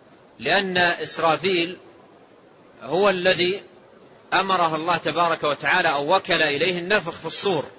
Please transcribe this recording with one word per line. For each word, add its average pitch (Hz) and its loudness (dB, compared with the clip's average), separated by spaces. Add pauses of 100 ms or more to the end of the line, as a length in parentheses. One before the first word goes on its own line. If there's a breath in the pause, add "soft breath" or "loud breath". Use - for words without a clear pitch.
(400)
لأن 180 0
إسرافيل 170 0 (1040)
هو 170 2
الذي 180 0 (720)
أمره 175 2
الله 165 0
تبارك 165 0
وتعالى 156 0
أو 143 2
وكل 180 0
إليه 156 0
النفخ 175 -2
في - -14
الصور 160 -2 (140)